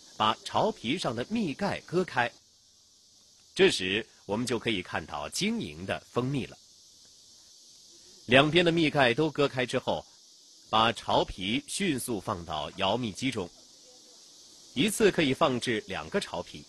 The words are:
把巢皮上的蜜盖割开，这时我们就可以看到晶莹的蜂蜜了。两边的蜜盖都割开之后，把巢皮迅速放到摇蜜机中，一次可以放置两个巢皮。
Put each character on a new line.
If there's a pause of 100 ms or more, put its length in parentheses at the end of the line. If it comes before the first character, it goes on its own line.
(160)
把 (120)
巢
皮
上
的
蜜
盖
割
开， (1200)
这
时 (200)
我
们
就
可
以
看
到
晶
莹
的 (100)
蜂
蜜
了。 (1700)
两
边
的
蜜
盖
都
割
开
之
后， (640)
把
巢
皮
迅
速
放
到
摇
蜜
机
中， (1200)
一
次
可
以
放
置
两
个
巢
皮。